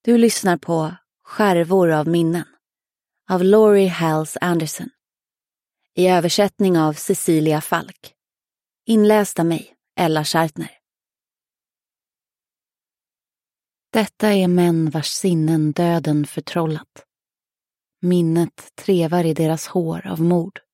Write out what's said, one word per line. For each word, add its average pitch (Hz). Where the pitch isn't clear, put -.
Du 233
lyssnar 208
på 165
Skärvor 180
av 151
minnen 165
av 185
Laurie 202
Hals 160
Anderson. 170
I 180
översättning 180
av 156
Cecilia 156
Falk. -
Inläst 214
av 170
mig, 165
Ella 156
Schartner. 160
Detta 214
är 190
män 170
vars 151
sinnen 160
döden 160
förtrollat. 156
Minnet 170
trevar 175
i 160
deras 160
hår 165
av 170
mord. 175